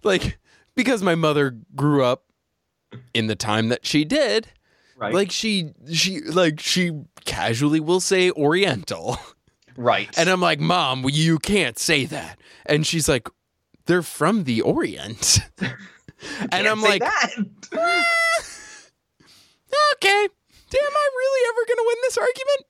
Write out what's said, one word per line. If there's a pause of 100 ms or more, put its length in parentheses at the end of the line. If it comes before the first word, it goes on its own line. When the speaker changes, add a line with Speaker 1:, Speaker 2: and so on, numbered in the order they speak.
Speaker 1:
like, (340)
because
my
mother (200)
grew
up (880)
in
the
time
that
she
did. (480)
Speaker 2:
Right.
Speaker 1:
Like,
she, (240)
she,
like,
she (340)
casually
will
say
Oriental. (560)
Speaker 2:
Right.
Speaker 1:
And
I'm
like,
"Mom,
you
can't
say
that." (260)
And
she's
like, (560)
"They're
from
the
Orient."
<laughs>
And
Speaker 2:
Can't
Speaker 1:
I'm
Speaker 2:
say
Speaker 1:
like,
Speaker 2:
that.
Speaker 1:
"Eh, (1900)
okay. (440)
Damn,
I
really
ever
gonna
win
this
argument?